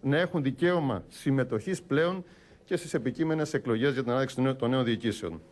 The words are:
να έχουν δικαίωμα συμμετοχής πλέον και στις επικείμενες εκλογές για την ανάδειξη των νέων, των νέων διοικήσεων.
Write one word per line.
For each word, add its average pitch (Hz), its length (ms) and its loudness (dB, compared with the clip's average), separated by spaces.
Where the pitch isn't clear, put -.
να 143 140 2
έχουν 175 260 0
δικαίωμα 135 640 0
συμμετοχής 131 720 -2
πλέον 175 420 0
και 180 120 -2
στις - 180 -6
επικείμενες 156 600 0
εκλογές 127 380 2
για 127 100 -2
την 120 80 -2
ανάδειξη 131 240 0
των 127 100 0
νέων, 131 120 2
των 120 140 0
νέων 131 140 2
διοικήσεων. 101 560 -2